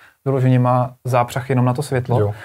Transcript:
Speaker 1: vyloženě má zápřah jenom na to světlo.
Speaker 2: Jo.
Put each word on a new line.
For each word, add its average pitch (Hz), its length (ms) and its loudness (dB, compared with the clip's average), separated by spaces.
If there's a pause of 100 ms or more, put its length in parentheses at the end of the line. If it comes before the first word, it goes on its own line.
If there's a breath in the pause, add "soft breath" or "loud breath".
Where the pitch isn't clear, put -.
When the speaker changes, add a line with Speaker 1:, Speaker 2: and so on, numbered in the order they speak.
(260 loud breath)
Speaker 1:
vyloženě 131 340 2
má 123 360 0 (100)
zápřah 123 440 -2
jenom 127 160 2
na 127 80 2
to 147 80 -4
světlo. 127 380 -2
Speaker 2:
Jo. 104 140 0 (120)